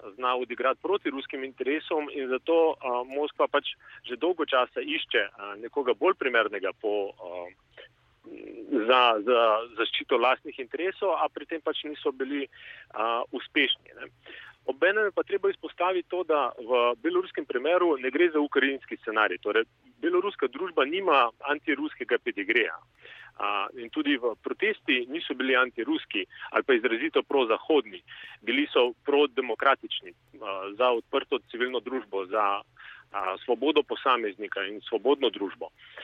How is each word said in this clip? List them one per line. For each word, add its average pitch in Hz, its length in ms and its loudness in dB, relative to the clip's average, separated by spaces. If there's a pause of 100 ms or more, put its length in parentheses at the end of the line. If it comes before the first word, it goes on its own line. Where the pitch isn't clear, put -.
(160)
zna 127 200 -2
odigrati 123 460 -2
proti 180 280 -2
ruskim 135 340 -8
interesom 147 680 -4
in 135 160 -6
zato, 160 520 2
a, 123 240 -2
Moskva 139 440 -2
pač - 260 0 (340)
že 123 80 -6
dolgo 160 300 0
časa 127 340 0
išče, 143 440 0
a, 101 320 -10
nekoga 120 380 -2
bolj 185 240 2
primernega 107 640 0
po, 104 120 -2 (180)
a, 90 340 -12 (1400)
za, 127 120 8 (260)
za 120 140 4 (400)
zaščito - 400 -2
lastnih 127 400 0
interesov, 175 560 -4
a 151 160 0
pri 143 140 -14
tem 160 180 -8
pač 156 200 -4
niso 147 280 -4
bili, 131 340 -4 (480)
a, 117 380 0
uspešni, - 680 -2
ne. 139 120 -16 (580)
Obenem 196 380 2
je - 80 -4
pa 165 80 0
treba 196 260 0
izpostaviti 175 640 -4
to, 180 100 -2
da 151 320 0
v 120 260 0 (220)
beloruskem 180 460 -2
primeru 160 500 2
ne 127 140 -2
gre 165 180 4
za 156 80 2
ukrajinski 139 640 0
scenarij. 107 420 0
Torej, 107 220 2 (340)
beloruska 180 540 0
družba 170 320 0
nima 147 460 2 (180)
antiruskega 147 760 -2
pedigreja. 104 540 -2 (640)
A, 101 320 -2
in 117 160 -12
tudi - 320 0
v 117 140 0 (100)
protesti 135 640 -2
niso 147 260 -6
bili 131 220 0
antiruski 117 680 -2 (260)
ali 110 100 2
pa 131 140 4
izrazito 113 460 0
prozahodni. 113 800 2 (420)
Bili 135 280 0
so 123 200 4 (120)
prodemokratični, 131 1080 0
a, 98 640 -10
za 127 160 4
odprto 127 480 -2 (100)
civilno 123 300 -2
družbo, 104 460 -6
za, 101 340 0 (500)
a, 95 340 -4
svobodo 135 380 2
posameznika 107 880 -2
in 104 160 -10
svobodno 123 460 2
družbo. 98 420 -8 (320)